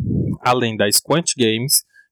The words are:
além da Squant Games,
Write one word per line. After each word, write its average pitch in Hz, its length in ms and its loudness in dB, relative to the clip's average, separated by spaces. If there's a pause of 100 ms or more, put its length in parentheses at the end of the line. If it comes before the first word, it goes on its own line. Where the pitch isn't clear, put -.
(400)
além 123 360 2
da 104 140 2
Squant 151 480 -2
Games, 117 460 0 (280)